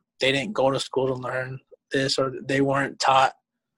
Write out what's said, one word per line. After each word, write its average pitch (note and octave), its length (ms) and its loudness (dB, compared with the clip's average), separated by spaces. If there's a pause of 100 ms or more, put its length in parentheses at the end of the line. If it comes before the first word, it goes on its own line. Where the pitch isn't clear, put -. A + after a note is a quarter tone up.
(200)
they C3 120 2
didn't C3 220 -4
go C3+ 180 2
to C3 80 -2
school C3 280 -2
to C3 60 -2
learn B2+ 460 -8 (320)
this, C3+ 260 0
or C3+ 160 -2 (100)
they C#3 180 0
weren't C#3 380 0
taught, C3+ 340 4 (440)